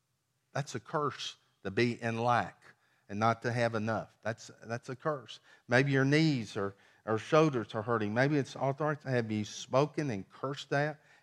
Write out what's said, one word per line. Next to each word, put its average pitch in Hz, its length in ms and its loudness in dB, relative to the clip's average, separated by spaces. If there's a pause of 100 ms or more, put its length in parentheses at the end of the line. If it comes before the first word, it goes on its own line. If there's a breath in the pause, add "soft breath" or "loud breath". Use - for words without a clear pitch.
(540)
That's 139 220 -6
a 117 40 -8
curse, - 560 -6 (280)
to 98 80 -6
be 117 300 0
in 113 220 -4
lack 120 340 0 (500)
and 101 120 -8
not 113 220 2
to 123 100 0
have 117 240 0
enough. 107 320 -2 (160)
That's, 113 260 -8 (180)
that's 117 200 -8
a 131 80 -10
curse. 139 460 -8 (260 soft breath)
Maybe 135 240 4
your 135 140 4
knees 143 500 2
or, 98 200 -4 (300 soft breath)
or 110 120 2
shoulders 139 580 2
are 113 60 -2
hurting. 107 320 0
Maybe 139 240 2
it's - 180 -4
arthritis. 139 480 -2
Have 123 260 0
you 107 140 -2
spoken 139 680 -2
and 98 200 -4
cursed - 380 -8
that? 147 300 -2 (240 soft breath)